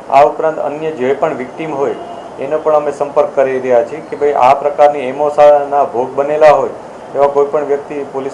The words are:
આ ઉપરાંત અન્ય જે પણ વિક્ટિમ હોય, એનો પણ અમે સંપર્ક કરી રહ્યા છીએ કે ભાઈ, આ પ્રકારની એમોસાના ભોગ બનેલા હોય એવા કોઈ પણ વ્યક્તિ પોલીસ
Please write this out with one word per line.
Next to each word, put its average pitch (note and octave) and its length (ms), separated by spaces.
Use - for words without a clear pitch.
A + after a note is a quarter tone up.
આ C#3 160
ઉપરાંત D#3 340
અન્ય D3+ 320
જે B2+ 220
પણ D3+ 220
વિક્ટિમ C#3+ 400
હોય, C3 200
એનો C#3+ 180
પણ D#3 160
અમે D3 180
સંપર્ક C#3+ 440
કરી C3 240
રહ્યા B2 240
છીએ C#3+ 260
કે D3+ 60
ભાઈ, C#3+ 160
આ B2+ 220
પ્રકારની D3 460
એમોસાના C#3+ 840
ભોગ C3 300
બનેલા D3+ 380
હોય C3+ 180
એવા C#3+ 120
કોઈ C#3+ 180
પણ D3 200
વ્યક્તિ C#3+ 460
પોલીસ C3+ 220